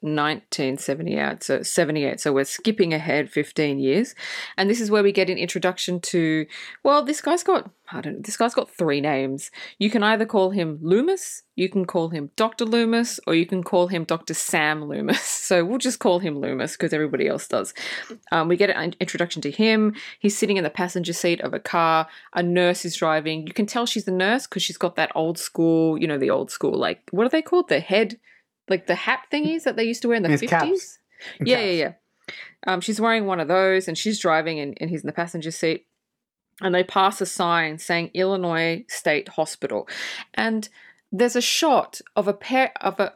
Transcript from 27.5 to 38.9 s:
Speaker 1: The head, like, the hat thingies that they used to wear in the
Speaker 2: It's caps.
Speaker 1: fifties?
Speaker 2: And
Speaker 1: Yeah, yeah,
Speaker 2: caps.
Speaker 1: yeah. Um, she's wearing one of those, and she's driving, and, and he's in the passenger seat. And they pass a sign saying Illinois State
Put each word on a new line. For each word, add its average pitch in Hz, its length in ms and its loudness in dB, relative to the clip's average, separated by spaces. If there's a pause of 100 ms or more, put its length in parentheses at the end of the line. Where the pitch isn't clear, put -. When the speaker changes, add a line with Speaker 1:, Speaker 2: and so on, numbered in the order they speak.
Speaker 1:
The 147 120 2
head, 226 400 0 (480)
like, 190 180 0
the 254 80 2
hat 247 380 -2
thingies 302 320 0
that 240 100 0
they 226 80 0
used 233 200 -2
to 240 60 0
wear 233 100 4
in 208 40 0
the 170 80 4
Speaker 2:
It's 143 120 4
caps. 165 220 2
Speaker 1:
fifties? 359 340 -2 (420)
Speaker 2:
And 233 80 -2
Speaker 1:
Yeah, 247 100 6
yeah, 180 300 0
Speaker 2:
caps. 175 80 -12 (720)
Speaker 1:
yeah. 185 60 2
Um, 180 80 0
she's 214 200 -2
wearing 226 260 2
one 185 140 0
of 147 80 -2
those, 190 400 4
and 160 100 -4
she's 214 220 -2
driving, 160 400 2
and, 143 200 -8
and 165 100 -4
he's 160 120 -4
in - 60 -8
the 151 40 -6
passenger 170 380 -4
seat. 165 360 -2 (760)
And 185 100 2
they 180 120 4
pass 196 360 2
a 190 60 -2
sign 170 520 0
saying 170 360 -2
Illinois 175 720 0
State - 440 -2